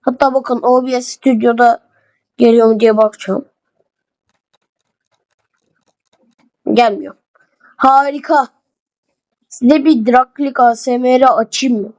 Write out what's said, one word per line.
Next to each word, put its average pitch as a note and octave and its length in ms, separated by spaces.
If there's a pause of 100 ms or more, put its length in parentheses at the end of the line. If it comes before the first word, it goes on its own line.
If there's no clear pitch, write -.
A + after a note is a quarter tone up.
Hatta C4 340
bakın B3+ 280
O B3+ 240
B C4 40
S B3 100
Studio'da A#3+ 880 (480)
geliyor A#3 300
mu A3 140
diye A3 160
bakacağım. G#3+ 520 (3250)
Gelmiyor. A3 440 (600)
Harika. C#4 720 (1000)
Size C4+ 360
bir B3 220
drag B3 300
click C#4 240
A A#3 160
S B3 220
M B3+ 220
R C4+ 60
açayım A3+ 560
mı? G#3+ 160